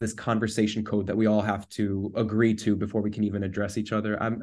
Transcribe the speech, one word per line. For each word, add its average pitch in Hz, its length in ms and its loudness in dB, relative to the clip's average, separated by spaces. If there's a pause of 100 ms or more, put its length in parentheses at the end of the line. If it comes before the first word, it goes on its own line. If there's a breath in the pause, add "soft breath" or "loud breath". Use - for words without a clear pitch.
this 110 120 -2
conversation 110 720 0
code 101 220 0
that 92 100 -2
we 110 100 4
all 107 160 4
have 104 280 -2
to 98 460 -2
agree 110 400 4
to 107 200 2
before 104 260 -2
we 107 80 -2
can 107 140 -2
even 101 200 0
address 101 340 -2
each 107 140 -4
other. 107 300 -2
I'm, 113 200 -2